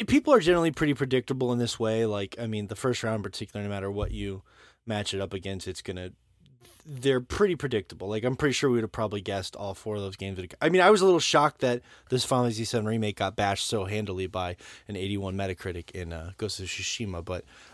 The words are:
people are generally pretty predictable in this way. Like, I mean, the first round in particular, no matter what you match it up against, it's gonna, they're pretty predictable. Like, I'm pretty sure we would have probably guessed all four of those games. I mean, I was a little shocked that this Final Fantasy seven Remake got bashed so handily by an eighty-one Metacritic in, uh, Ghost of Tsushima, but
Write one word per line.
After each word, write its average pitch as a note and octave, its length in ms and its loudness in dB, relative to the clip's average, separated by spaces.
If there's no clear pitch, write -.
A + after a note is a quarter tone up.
people D4 280 6
are A3+ 60 10
generally E3 300 4
pretty D3+ 240 2
predictable C3 580 0
in A#2+ 60 2
this A#2+ 220 0
way. A2+ 240 2
Like, G2+ 340 -2
I A#2 80 -6
mean, G#2+ 200 -4
the G#2 100 -8
first B2 260 -2
round A2+ 140 -2
in G#2 60 -4
particular, G#2 420 -8
no G2+ 60 -4
matter G2+ 200 -4
what G2+ 200 -4
you G2+ 320 -6
match G#2 280 -4
it G2 60 -2
up F#2+ 120 -6
against, F#2+ 340 -6
it's F#2 140 -10
gonna, F2+ 300 -8
they're C3 380 2
pretty F#3 340 2
predictable. A2 520 -4
Like, G#2+ 160 -2
I'm B2+ 120 0
pretty C#3+ 160 2
sure C#3 160 2
we B2 80 4
would A2+ 80 2
have G#2+ 80 -6
probably G#2 300 -2
guessed G2 340 -4
all G2+ 160 -8
four G#2 240 -6
of G#2 60 -4
those F#2+ 140 -8
games. G2 220 -6
I D#3 80 2
mean, F3+ 140 6
I F#3 80 10
was G#3+ 100 8
a F#3 60 6
little F3 140 8
shocked D3 420 4
that B2 180 2
this C3 140 0
Final B2+ 200 4
Fantasy A2+ 220 -2
seven G#2+ 200 -2
Remake A2 300 0
got G2 180 -2
bashed G2 320 0
so G2+ 200 -2
handily G2 400 -4
by F2+ 300 -6
an G#2 80 -6
eighty-one G2 400 -4
Metacritic F#2 560 -6
in, F2 200 -8
uh, E2+ 240 -10
Ghost G#2 240 -6
of F#2+ 60 -8
Tsushima, F2+ 580 -6
but F2+ 220 -6